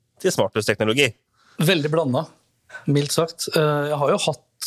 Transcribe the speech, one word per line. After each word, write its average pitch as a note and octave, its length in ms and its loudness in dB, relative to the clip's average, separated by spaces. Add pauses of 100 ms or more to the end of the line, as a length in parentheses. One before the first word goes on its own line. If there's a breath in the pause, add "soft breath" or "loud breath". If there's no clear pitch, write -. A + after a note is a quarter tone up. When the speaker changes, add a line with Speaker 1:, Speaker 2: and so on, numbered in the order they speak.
(200)
Speaker 1:
til F#3 120 0
smarthusteknologi? A2 800 0 (460 soft breath)
Speaker 2:
Veldig D#3 320 2
blanda, D3+ 360 0 (640 loud breath)
mildt C#3+ 240 0
sagt. - 420 -2
Eh, D3 360 2
jeg D3+ 60 -2
har C#3+ 140 0
jo G3 80 2
hatt - 240 -4 (240)